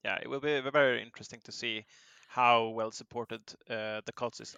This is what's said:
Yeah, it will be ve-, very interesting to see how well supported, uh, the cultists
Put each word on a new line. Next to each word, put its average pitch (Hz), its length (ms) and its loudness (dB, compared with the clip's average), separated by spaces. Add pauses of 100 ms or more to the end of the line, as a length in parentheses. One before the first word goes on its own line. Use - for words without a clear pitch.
Yeah, 101 180 -2
it - 60 -8
will 135 120 -4
be 147 200 0
ve-, 135 100 -4
very 131 320 4
interesting 120 420 -16
to - 80 -18
see 110 320 -4 (440)
how 120 400 6
well 113 220 -2
supported, 113 500 -8 (300)
uh, 107 340 -4
the - 80 -12
cultists - 460 -6